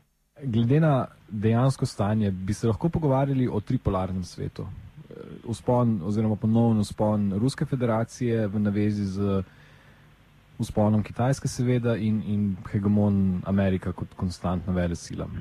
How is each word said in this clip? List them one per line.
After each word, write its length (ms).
Glede 420
na 120
dejansko 640
stanje, 440
bi 240
se 120
lahko 220
pogovarjali 580
o 140
tripolarnem 640
svetu? 400
Eh, 500
vzpon 580
oziroma 360
ponovno 460
vzpon 520
Ruske 300
federacije 840
v 140
navezi 460
z 360
vzponom 480
Kitajske, 460
seveda, 480
in, 280
in 180
hegemon 800
Amerika 500
kot 200
konstantna 600
velesila. 540